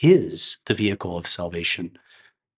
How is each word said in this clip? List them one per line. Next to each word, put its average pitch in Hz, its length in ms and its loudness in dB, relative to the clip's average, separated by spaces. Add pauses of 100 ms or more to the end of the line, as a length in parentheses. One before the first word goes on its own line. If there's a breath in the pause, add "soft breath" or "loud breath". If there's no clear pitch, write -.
is 120 640 4
the 113 100 0
vehicle 98 440 -2
of 87 80 -6
salvation. 87 720 -4 (600 soft breath)